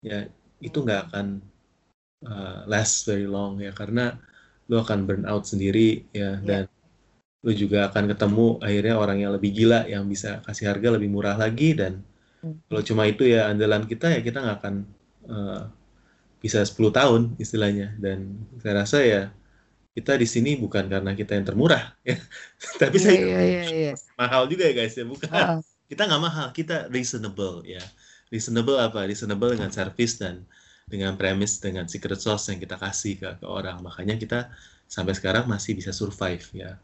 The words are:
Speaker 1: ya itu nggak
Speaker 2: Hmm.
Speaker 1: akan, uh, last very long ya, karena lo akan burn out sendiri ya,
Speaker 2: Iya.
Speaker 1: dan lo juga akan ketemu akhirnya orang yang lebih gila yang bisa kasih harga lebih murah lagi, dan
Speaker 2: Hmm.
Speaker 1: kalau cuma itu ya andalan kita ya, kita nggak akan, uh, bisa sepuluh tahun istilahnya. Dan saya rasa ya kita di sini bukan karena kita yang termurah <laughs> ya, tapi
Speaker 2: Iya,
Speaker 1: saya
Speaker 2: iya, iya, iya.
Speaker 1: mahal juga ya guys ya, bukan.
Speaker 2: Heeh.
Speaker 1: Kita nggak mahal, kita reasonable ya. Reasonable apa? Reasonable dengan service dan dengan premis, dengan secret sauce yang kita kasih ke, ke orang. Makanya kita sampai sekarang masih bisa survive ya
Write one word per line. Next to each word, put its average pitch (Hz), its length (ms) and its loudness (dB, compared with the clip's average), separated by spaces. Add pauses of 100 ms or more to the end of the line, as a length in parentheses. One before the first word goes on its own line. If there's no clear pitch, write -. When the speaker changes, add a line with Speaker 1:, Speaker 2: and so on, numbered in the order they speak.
Speaker 1:
ya 104 240 -6 (320)
itu 127 240 -6
nggak 101 240 0
Speaker 2:
Hmm. 85 80 -16
Speaker 1:
akan, 101 120 -4 (1000)
uh, 98 400 -10
last 107 400 0
very 101 200 0
long 98 360 -4
ya, 98 100 -8
karena 117 460 -2 (520)
lo 117 100 4
akan 104 240 0
burn 98 240 -2
out 104 160 -2
sendiri 107 720 2
ya, 101 260 -4
Speaker 2:
Iya. 101 60 -6
Speaker 1:
dan 98 160 2 (800)
lo 117 100 0
juga 101 380 2
akan 104 180 2
ketemu 104 380 4 (160)
akhirnya 104 340 2
orang 101 240 2
yang 101 140 -2
lebih 101 180 0
gila 113 380 6
yang 101 180 -4
bisa 101 380 -6
kasih 107 240 -2
harga 101 260 2
lebih 104 160 0
murah 101 240 0
lagi, 120 400 2
dan 95 240 -2 (400)
Speaker 2:
Hmm. 160 160 -10 (140)
Speaker 1:
kalau 107 160 -2
cuma 110 180 2
itu 107 220 4
ya 110 240 6
andalan 107 340 2
kita 113 240 -2
ya, 147 140 2
kita 117 180 -4
nggak 107 220 -2
akan, 101 120 -4 (540)
uh, 101 340 -8 (760)
bisa 107 240 2
sepuluh 107 300 2
tahun 120 440 6
istilahnya. 101 640 -2
Dan 98 460 -6 (160)
saya 104 120 -2 (120)
rasa 147 160 4
ya 107 200 6 (680)
kita 135 240 0
di 123 140 4
sini 135 260 2
bukan 98 320 -2
karena 98 240 -2
kita 101 240 -4
yang 98 80 0
termurah 117 560 2
<laughs> - 80 -8
ya, 127 80 0 (640)
tapi 147 160 4
Speaker 2:
Iya, 190 80 6
Speaker 1:
saya 190 160 8
Speaker 2:
iya, 185 240 2
iya, 180 240 2
iya. 160 240 -2 (240)
Speaker 1:
mahal 127 320 2
juga 180 220 0
ya 131 80 0
guys 113 180 -2
ya, 120 80 -6
bukan. 135 240 -10
Speaker 2:
Heeh. 165 300 2 (340)
Speaker 1:
Kita 202 160 -2
nggak 151 140 2
mahal, 156 240 -4 (100)
kita 160 320 -4
reasonable 104 800 -6
ya. 90 140 -12 (500)
Reasonable 117 480 0
apa? 110 240 0
Reasonable 104 480 -2
dengan 104 160 -2
service 98 480 -2
dan 90 240 -10 (480)
dengan 95 320 -4
premis, 98 420 0
dengan 92 240 -4
secret 95 320 -6
sauce 107 320 -2
yang 92 80 -6
kita 85 220 -10
kasih 98 400 -6
ke, 95 80 -10 (100)
ke - 80 -16
orang. 92 380 -8
Makanya 92 340 -4
kita 120 300 -4 (400)
sampai 95 260 -4
sekarang 95 320 0
masih 104 320 -2
bisa 92 160 -8
survive 95 480 -6 (140)
ya 92 280 -12